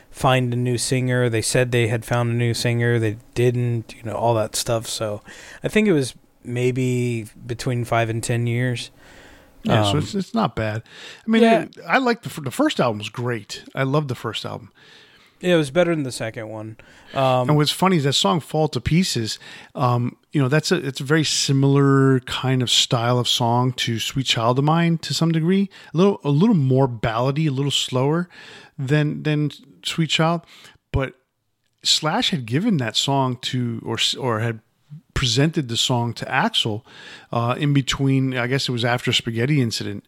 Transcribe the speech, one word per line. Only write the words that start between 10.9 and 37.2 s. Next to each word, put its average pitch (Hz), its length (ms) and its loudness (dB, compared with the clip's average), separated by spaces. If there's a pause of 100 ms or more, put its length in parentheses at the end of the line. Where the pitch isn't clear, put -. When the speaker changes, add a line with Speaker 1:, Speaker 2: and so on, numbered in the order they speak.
Speaker 2:
I - 20 -6
mean, 226 140 6
Speaker 1:
Yeah. 226 180 6
Speaker 2:
it, - 160 -12 (100)
I 190 120 2
like 240 240 0
the - 60 -8
fir-, - 120 -12
the 131 80 -6
first 294 300 0
album 120 180 2
was 104 120 -8
great. 120 540 -8 (120)
I 135 80 0
love 139 240 0
the 120 80 -4
first - 280 -8
album. 104 280 -10 (680)
Speaker 1:
Yeah, 180 160 2
it - 20 6
was 147 140 2
better 170 220 2
than 151 100 -2
the 127 80 -4
second 110 380 -8
one. 110 280 -12 (380)
Um, 127 340 2
Speaker 2:
And 147 80 4
what's 147 140 2
funny 185 260 2
is 135 60 2
that 139 100 2
song 185 260 0
"Fall 156 300 -2
to 120 120 -4
Pieces." 151 580 0 (340)
Um, 123 440 0 (140)
you 151 100 2
know, 131 60 4
that's 151 240 2
a, 185 40 4
it's 139 240 -6
a 143 40 -6
very 151 200 2
similar 139 960 4
kind 127 400 -2
of 117 80 -2
style 123 480 2
of 120 100 0
song 123 460 2
to 113 260 -4
"Sweet - 280 -4
Child 123 320 2
of 139 60 2
Mine" 165 340 2
to - 160 -6
some 165 160 2
degree. 180 380 2 (240)
A 151 40 -2
little, 196 260 4
a 143 60 0
little 185 260 4
more 135 320 4
ballady, 123 600 0
a 143 40 0
little 135 200 -2
slower 147 580 0 (480)
than, 147 460 0
than 151 260 0 (340)
"Sweet - 280 -2
Child." 165 300 0 (500)
But 135 240 -2 (680)
Slash 175 460 0
had 135 160 -4
given 165 320 0
that 117 180 -4
song 131 480 0
to, 120 400 -4
or 113 120 -6
s-, - 180 -2
or 117 280 -2
had 117 180 -4 (560)
presented 135 540 0
the 117 80 -4
song 117 360 -2
to - 120 -10
Axl, 127 580 -2 (480)